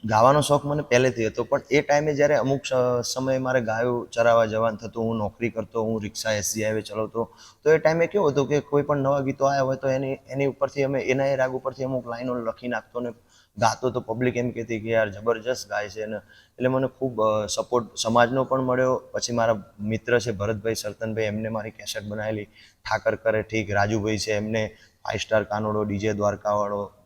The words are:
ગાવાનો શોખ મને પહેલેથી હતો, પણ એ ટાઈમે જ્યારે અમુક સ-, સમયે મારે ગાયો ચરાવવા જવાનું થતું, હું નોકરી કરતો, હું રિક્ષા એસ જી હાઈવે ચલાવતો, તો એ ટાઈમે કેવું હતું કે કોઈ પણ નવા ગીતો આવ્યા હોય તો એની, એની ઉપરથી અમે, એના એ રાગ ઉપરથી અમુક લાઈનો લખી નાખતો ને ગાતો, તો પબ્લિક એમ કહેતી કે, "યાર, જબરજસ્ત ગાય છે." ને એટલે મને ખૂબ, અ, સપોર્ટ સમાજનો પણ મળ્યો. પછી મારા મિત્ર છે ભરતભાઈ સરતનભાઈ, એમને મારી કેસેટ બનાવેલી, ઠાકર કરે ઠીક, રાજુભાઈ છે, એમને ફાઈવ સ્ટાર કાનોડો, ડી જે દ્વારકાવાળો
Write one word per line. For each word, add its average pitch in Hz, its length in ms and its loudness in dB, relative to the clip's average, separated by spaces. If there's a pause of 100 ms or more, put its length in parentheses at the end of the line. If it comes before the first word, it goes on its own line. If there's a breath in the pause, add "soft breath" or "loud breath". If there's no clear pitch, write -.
ગાવાનો 120 360 6
શોખ 143 240 2
મને 147 160 -2
પહેલેથી 123 460 2
હતો, 117 160 -4
પણ 139 180 0 (100)
એ 143 100 6
ટાઈમે 147 320 2
જ્યારે 147 220 4
અમુક 135 300 0
સ-, 123 480 0
સમયે 131 240 -2
મારે 127 240 0
ગાયો 113 500 -2
ચરાવવા 117 340 4
જવાનું 110 340 0
થતું, 113 240 -6
હું 113 140 -2
નોકરી 110 320 -4
કરતો, 110 340 -4
હું 110 180 -2
રિક્ષા 107 300 -6
એસ 104 240 -2
જી 110 80 -4
હાઈવે 107 180 -2
ચલાવતો, 110 520 -6 (300 loud breath)
તો 151 80 4
એ 160 60 6
ટાઈમે 160 300 2
કેવું 170 240 2
હતું 135 160 2
કે 147 120 2
કોઈ 143 240 0
પણ 147 140 0
નવા 139 220 2
ગીતો 135 260 0
આવ્યા 139 160 2
હોય 131 160 0
તો 135 100 -4
એની, 135 300 -2 (120)
એની 139 160 0
ઉપરથી 135 380 0
અમે, 135 180 0
એના 131 240 0
એ 139 100 2
રાગ 131 160 0
ઉપરથી 131 320 -6
અમુક 127 240 -4
લાઈનો 123 280 -6
લખી 117 320 -6
નાખતો 120 320 -6
ને 120 140 -6 (440 soft breath)
ગાતો, 117 320 2
તો 120 100 -2
પબ્લિક 123 380 -2
એમ 123 140 -2
કહેતી 113 280 -4
કે, 110 100 -8
"યાર, 113 200 4
જબરજસ્ત 110 600 -4
ગાય 104 200 -4
છે." 107 160 -8
ને 107 120 -6
એટલે - 500 -6
મને 131 200 2
ખૂબ, 123 360 -2
અ, 107 220 2
સપોર્ટ 113 500 -2
સમાજનો 120 480 2
પણ 131 180 0
મળ્યો. 127 400 2 (100)
પછી 120 220 -4
મારા 113 300 2 (160)
મિત્ર 110 400 0
છે 113 120 -4
ભરતભાઈ 107 440 -4
સરતનભાઈ, 110 480 -6
એમને 110 260 -2
મારી 110 220 -6
કેસેટ 104 320 -10
બનાવેલી, 107 420 -6 (400 soft breath)
ઠાકર 110 300 0
કરે 110 260 0
ઠીક, 104 300 -2
રાજુભાઈ 104 460 2
છે, 104 140 -4
એમને 107 440 -2 (280 soft breath)
ફાઈવ - 140 -4
સ્ટાર 107 260 0
કાનોડો, 107 400 -2
ડી 101 140 -2
જે 107 160 0
દ્વારકાવાળો 101 800 -2 (140)